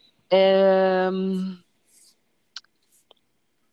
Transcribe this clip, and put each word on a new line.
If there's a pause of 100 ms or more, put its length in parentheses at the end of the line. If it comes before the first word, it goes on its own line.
(300)
Em, (2000)